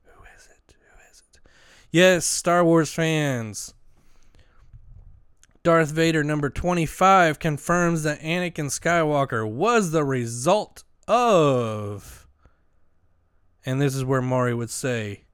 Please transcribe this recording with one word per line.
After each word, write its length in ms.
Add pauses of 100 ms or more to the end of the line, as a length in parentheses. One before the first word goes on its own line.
Who 200 (120)
is 160
it? 260
Who 320
is 140 (100)
it? 60 (500)
Yes, 360
Star 400
Wars 260
fans. 840 (1900)
Darth 280
Vader 300
number 280
twenty-five 880
confirms 640
that 160
Anakin 460
Skywalker 840
was 420
the 120
result 800 (240)
of, 1200 (1400)
and 160
this 140
is 80
where 180
Maury 320
would 160
say 540 (100)